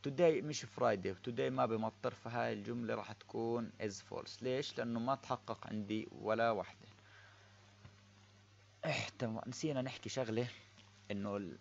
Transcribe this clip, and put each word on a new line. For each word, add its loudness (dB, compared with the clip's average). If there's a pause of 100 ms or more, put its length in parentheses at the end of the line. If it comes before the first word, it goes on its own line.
Today -2
مش 6
Friday، 2 (140)
today -2
ما 4
بمطر، 0
فهاي -2
الجملة -2
راح -4
تكون -2 (100)
is -2 (160)
false. -8
ليش؟ 0
لأنه 0
ما 2
تحقق -4
عندي -2
ولا 4
وحدة. -2 (2000)
إيه، 0 (120)
تمام، 0
نسينا 0
نحكي -6
شغلة، 0 (640)
إنه -2
ال -6